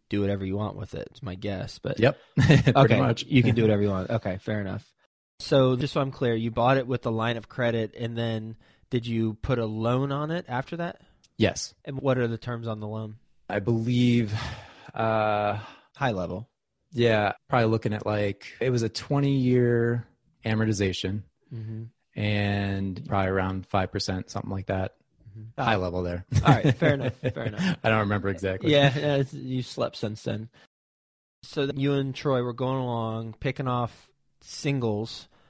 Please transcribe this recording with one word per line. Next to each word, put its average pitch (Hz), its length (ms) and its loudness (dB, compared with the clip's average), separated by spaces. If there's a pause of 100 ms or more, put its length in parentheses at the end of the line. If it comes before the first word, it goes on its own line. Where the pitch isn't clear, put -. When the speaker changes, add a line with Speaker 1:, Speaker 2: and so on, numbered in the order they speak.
Speaker 1:
do 101 120 0
whatever 98 240 0
you 95 120 -2
want 104 200 -4
with 104 180 -10
it, - 160 -8
it's - 120 -20
my 92 120 -8
guess, 98 440 -8
but - 220 -4
Speaker 2:
Yep. 127 160 4 (120)
<laughs> - 120 -4
Pretty 135 340 8
Speaker 1:
Okay, 120 260 8
Speaker 2:
much. 120 240 0
Speaker 1:
you 127 180 4
can 110 120 4
do 113 80 4
whatever 107 200 4
you 104 80 2
want. 92 200 -4
Okay, 101 280 -4
fair 107 220 -6
enough. 101 300 -8 (500)
So 131 360 4
just 135 160 -4
so 151 80 0
I'm 135 120 -2
clear, 120 220 0
you 113 160 -2
bought 120 280 4
it 123 80 -2
with 123 200 -4
a 120 40 0
line 113 260 0
of 110 120 -12
credit, 117 500 -2
and 117 180 -6
then 113 400 -4 (320)
did 120 180 -2
you 113 360 0
put 127 160 0
a 113 80 -2
loan 120 460 -2
on 151 180 -4
it 175 180 -6
after 127 300 -6
that? 170 220 -8 (360)
Speaker 2:
Yes. - 380 0 (100)
Speaker 1:
And 135 160 -8
what 131 160 2
are 123 120 0
the 113 100 -4
terms 117 280 -8
on 110 140 -6
the 107 80 -8
loan? 110 280 -8 (320)
Speaker 2:
I 104 100 -2
believe, 120 760 2 (600)
uh, 107 640 2 (380)
Speaker 1:
High 131 160 0
level. 92 360 -4 (440)
Speaker 2:
yeah, 113 400 4 (180)
probably 120 180 4
looking 110 240 0
at, 107 140 -4
like, 104 400 -2 (140)
it 127 100 0
was 120 120 2
a 113 60 0
twenty-year 123 1160 2 (380)
amortization 104 800 0 (320)
Speaker 1:
Mm-hmm. 110 280 -10 (380)
Speaker 2:
and 101 840 0
probably 98 240 0
around 95 360 -2
five 92 260 0
percent, 95 380 -4
something - 200 -8
like 98 160 -6
that. 95 300 -2 (420)
Speaker 1:
Mm-hmm. 113 240 -10
Speaker 2:
High 113 140 2
level 90 260 -2
there. 87 220 -4 (200)
Speaker 1:
All 143 100 8
right, 127 220 4
fair 151 180 2
enough, 131 200 -4
Speaker 2:
<laughs> - 60 -20
Speaker 1:
fair 123 240 -4
enough. 151 400 -2
Speaker 2:
I 113 60 4
don't 110 100 4
remember 101 300 0
exactly. 98 420 0
Speaker 1:
Yeah, 139 260 6
yeah, 147 180 0
it's, 139 180 0
you 131 280 -6
slept - 340 -6
since 107 260 -8
then. 110 260 -6 (920)
So 143 240 -4
th-, 143 120 -6
you 139 140 2
and 135 220 0
Troy 131 280 0
were 123 120 -4
going 131 240 -2
along, 113 600 -4
picking 131 300 -4
off 123 420 -4 (300)
singles, 113 880 -4 (220)